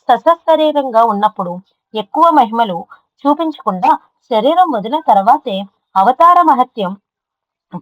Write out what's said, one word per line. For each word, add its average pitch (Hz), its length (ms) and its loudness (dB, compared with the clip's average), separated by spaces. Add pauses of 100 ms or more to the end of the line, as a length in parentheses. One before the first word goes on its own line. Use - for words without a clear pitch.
సశరీరంగా 294 920 0
ఉన్నప్పుడు 208 480 -4 (420)
ఎక్కువ 214 360 -2
మహిమలు 233 480 0 (440)
చూపించకుండా 285 680 -2 (400)
శరీరం 302 400 2
వదిలిన 233 360 -6
తర్వాతే 220 480 0 (400)
అవతార 262 460 4
మహత్యం 247 500 -2 (920)